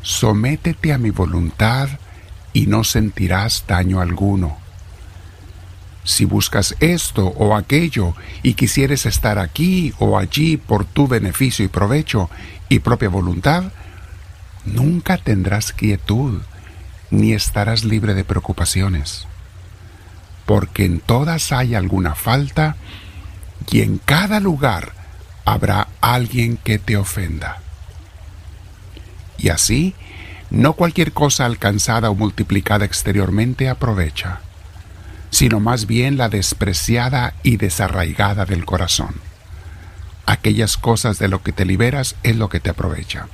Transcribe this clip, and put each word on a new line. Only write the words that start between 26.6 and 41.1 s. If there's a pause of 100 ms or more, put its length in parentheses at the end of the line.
te
ofenda. (1800)
Y
así, (580)
no
cualquier
cosa
alcanzada
o
multiplicada
exteriormente
aprovecha, (920)
sino
más
bien
la
despreciada (100)
y
desarraigada
del
corazón. (1120)
Aquellas
cosas